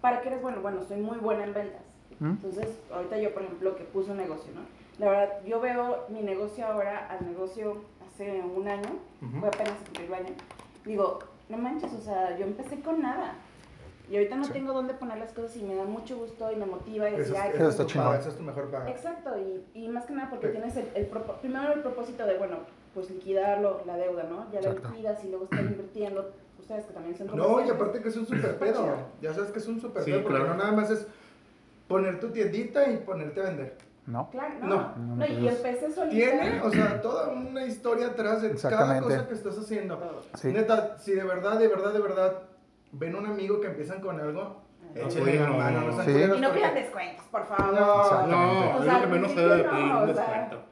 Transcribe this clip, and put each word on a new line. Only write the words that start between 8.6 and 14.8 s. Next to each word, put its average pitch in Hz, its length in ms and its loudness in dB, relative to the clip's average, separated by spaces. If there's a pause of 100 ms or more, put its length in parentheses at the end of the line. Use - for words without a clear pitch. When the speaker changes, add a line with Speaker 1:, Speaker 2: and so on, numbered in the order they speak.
Speaker 1:
año, 202 220 -4 (320)
Speaker 3:
Ujú. 127 180 -6
Speaker 1:
fue 202 100 2
apenas - 240 -2 (120)
el - 80 -16
primer 175 320 -8
año. 185 80 -10 (520)
Digo, 202 340 0 (300)
"No 220 80 -8
manches, 254 360 -4
o 220 60 -10
sea, 185 380 -2
yo 196 80 -2
empecé 254 360 -8
con 320 200 0
nada". 269 320 -2 (760)
Y 202 60 -4
ahorita 208 220 2
no 285 80 0
Speaker 2:
Sí. 285 80 -6
Speaker 1:
tengo 269 180 -4
dónde 262 220 -2